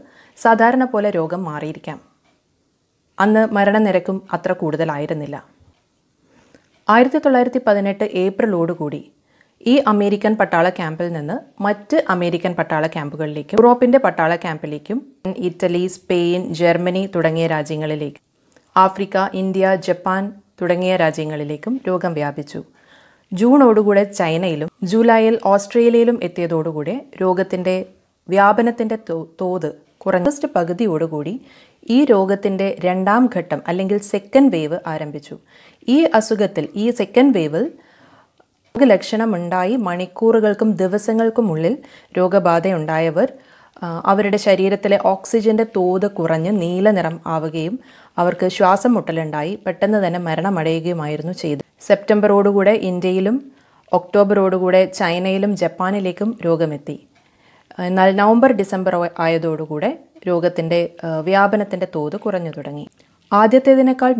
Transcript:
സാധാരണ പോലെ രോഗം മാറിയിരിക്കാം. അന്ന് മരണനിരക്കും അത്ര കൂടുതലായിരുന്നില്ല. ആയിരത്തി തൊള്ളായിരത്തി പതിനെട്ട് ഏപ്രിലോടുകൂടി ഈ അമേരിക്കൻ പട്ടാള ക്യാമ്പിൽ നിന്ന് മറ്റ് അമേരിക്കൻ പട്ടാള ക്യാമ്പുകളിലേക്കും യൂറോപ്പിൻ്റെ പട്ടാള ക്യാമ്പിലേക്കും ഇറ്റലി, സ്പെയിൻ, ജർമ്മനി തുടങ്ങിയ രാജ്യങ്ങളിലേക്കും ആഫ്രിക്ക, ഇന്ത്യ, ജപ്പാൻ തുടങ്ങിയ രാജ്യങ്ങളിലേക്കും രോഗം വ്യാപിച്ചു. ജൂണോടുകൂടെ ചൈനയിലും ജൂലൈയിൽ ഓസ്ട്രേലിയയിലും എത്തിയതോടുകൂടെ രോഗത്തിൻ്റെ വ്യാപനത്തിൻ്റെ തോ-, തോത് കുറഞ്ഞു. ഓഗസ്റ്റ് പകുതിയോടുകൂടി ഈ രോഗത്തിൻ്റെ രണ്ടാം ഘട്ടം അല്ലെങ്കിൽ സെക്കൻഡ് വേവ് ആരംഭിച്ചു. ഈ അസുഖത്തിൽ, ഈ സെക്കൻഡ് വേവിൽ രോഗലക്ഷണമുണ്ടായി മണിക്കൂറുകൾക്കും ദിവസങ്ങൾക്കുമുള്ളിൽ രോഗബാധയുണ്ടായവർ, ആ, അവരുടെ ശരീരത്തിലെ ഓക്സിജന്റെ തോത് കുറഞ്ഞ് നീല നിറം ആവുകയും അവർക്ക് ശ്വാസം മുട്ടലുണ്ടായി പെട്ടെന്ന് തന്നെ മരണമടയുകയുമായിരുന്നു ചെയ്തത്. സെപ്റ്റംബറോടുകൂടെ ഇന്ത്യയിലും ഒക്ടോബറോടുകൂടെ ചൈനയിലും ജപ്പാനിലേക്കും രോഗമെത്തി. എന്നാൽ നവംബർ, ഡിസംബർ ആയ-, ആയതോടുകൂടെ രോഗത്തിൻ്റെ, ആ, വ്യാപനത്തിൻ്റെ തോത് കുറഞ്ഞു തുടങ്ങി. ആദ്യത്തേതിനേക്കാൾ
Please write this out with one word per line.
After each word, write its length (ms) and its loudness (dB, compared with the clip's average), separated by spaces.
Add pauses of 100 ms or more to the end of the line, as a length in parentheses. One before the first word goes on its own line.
(440)
സാധാരണ 400 4
പോലെ 260 -2
രോഗം 380 -4
മാറിയിരിക്കാം. 500 -10 (1200)
അന്ന് 380 2
മരണനിരക്കും 640 0 (140)
അത്ര 200 -4
കൂടുതലായിരുന്നില്ല. 920 -6 (1400)
ആയിരത്തി 360 4
തൊള്ളായിരത്തി 420 2
പതിനെട്ട് 380 0 (200)
ഏപ്രിലോടുകൂടി 760 -2 (680)
ഈ 40 4 (180)
അമേരിക്കൻ 460 0
പട്ടാള 300 2 (100)
ക്യാമ്പിൽ 380 -6
നിന്ന് 500 -10
മറ്റ് 380 -2 (100)
അമേരിക്കൻ 440 -2
പട്ടാള 260 -2 (100)
ക്യാമ്പുകളിലേക്കും 640 -8
യൂറോപ്പിൻ്റെ 460 4
പട്ടാള 280 0 (120)
ക്യാമ്പിലേക്കും 540 -8 (500)
ഇറ്റലി, 380 -2
സ്പെയിൻ, 760 -2
ജർമ്മനി 420 2 (120)
തുടങ്ങിയ 320 0
രാജ്യങ്ങളിലേക്കും 760 -6 (640)
ആഫ്രിക്ക, 320 -2 (240)
ഇന്ത്യ, 360 0 (100)
ജപ്പാൻ 360 -2 (380)
തുടങ്ങിയ 360 0
രാജ്യങ്ങളിലേക്കും 800 -4 (140)
രോഗം 300 -2
വ്യാപിച്ചു. 420 -8 (720)
ജൂണോടുകൂടെ 680 4 (160)
ചൈനയിലും 520 -2 (200)
ജൂലൈയിൽ 440 4 (180)
ഓസ്ട്രേലിയയിലും 760 2
എത്തിയതോടുകൂടെ 680 -4 (280)
രോഗത്തിൻ്റെ 540 0 (520)
വ്യാപനത്തിൻ്റെ 680 2 (120)
തോ-, 200 -6 (120)
തോത് 300 -4 (320)
കുറഞ്ഞു. 260 0
ഓഗസ്റ്റ് 280 -2
പകുതിയോടുകൂടി 800 -2 (640)
ഈ 20 4 (140)
രോഗത്തിൻ്റെ 540 0 (200)
രണ്ടാം 360 2 (140)
ഘട്ടം 320 -4
അല്ലെങ്കിൽ 300 -2 (140)
സെക്കൻഡ് 420 4
വേവ് 240 -2 (140)
ആരംഭിച്ചു. 440 -10 (520)
ഈ 100 4 (220)
അസുഖത്തിൽ, 480 -2 (140)
ഈ 40 0 (140)
സെക്കൻഡ് 380 4
വേവിൽ 260 -2 (1120)
രോഗലക്ഷണമുണ്ടായി 1000 0 (120)
മണിക്കൂറുകൾക്കും 840 0 (140)
ദിവസങ്ങൾക്കുമുള്ളിൽ 920 0 (440)
രോഗബാധയുണ്ടായവർ, 1080 0 (560)
ആ, 180 -8 (100)
അവരുടെ 320 2
ശരീരത്തിലെ 540 2 (140)
ഓക്സിജന്റെ 540 0 (100)
തോത് 300 0 (120)
കുറഞ്ഞ് 340 -2 (100)
നീല 280 0
നിറം 360 -2
ആവുകയും 480 -4 (480)
അവർക്ക് 260 0
ശ്വാസം 460 2
മുട്ടലുണ്ടായി 580 -4 (140)
പെട്ടെന്ന് 400 0
തന്നെ 220 -2
മരണമടയുകയുമായിരുന്നു 1120 -4
ചെയ്തത്. 220 -4 (240)
സെപ്റ്റംബറോടുകൂടെ 840 4 (160)
ഇന്ത്യയിലും 460 0 (560)
ഒക്ടോബറോടുകൂടെ 920 2 (160)
ചൈനയിലും 580 0
ജപ്പാനിലേക്കും 920 -4
രോഗമെത്തി. 500 -2 (920)
എന്നാൽ 280 4
നവംബർ, 360 4
ഡിസംബർ 440 -2
ആയ-, 220 -4
ആയതോടുകൂടെ 800 -2 (300)
രോഗത്തിൻ്റെ, 640 0 (120)
ആ, 40 -8 (200)
വ്യാപനത്തിൻ്റെ 640 0
തോത് 220 -6
കുറഞ്ഞു 400 -6
തുടങ്ങി. 300 -12 (460)
ആദ്യത്തേതിനേക്കാൾ 880 4